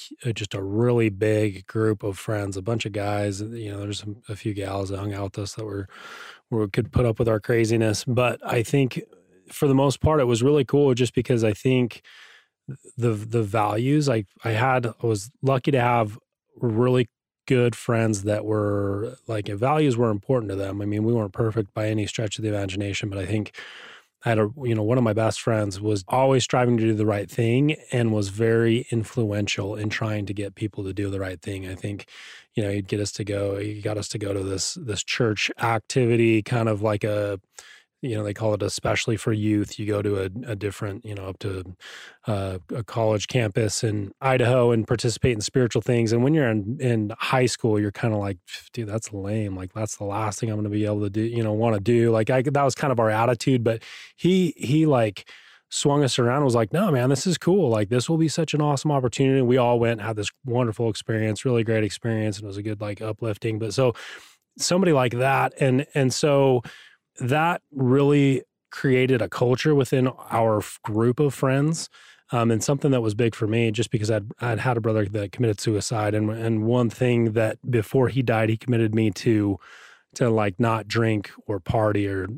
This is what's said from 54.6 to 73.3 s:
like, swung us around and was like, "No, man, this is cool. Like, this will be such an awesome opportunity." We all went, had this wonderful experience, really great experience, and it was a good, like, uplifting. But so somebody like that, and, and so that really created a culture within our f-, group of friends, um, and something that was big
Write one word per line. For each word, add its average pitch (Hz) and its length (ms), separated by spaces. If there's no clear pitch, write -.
like, 120 460
swung 147 320
us 127 160
around 123 200
and 147 60
was 120 120
like, 113 160
"No, 190 180
man, 127 180
this 139 160
is 180 140
cool. 175 300
Like, 107 200
this 123 220
will 165 80
be 160 80
such 156 260
an 151 80
awesome 147 300
opportunity." 135 520
We 123 160
all 120 200
went, 117 220
had 110 160
this 101 140
wonderful 120 460
experience, 110 540
really 120 180
great 110 220
experience, 107 540
and 107 80
it - 20
was 98 80
a 101 80
good, 107 160
like, 104 200
uplifting. 110 600
But 107 140
so 127 200
somebody 180 340
like 127 260
that, 131 420
and, 131 340
and 131 180
so 139 500
that 151 400
really 139 720
created 127 500
a 98 80
culture 127 460
within 131 340
our 110 300
f-, - 220
group 113 380
of 143 140
friends, 143 560
um, 117 200
and 110 140
something 143 260
that 127 120
was 107 120
big 113 200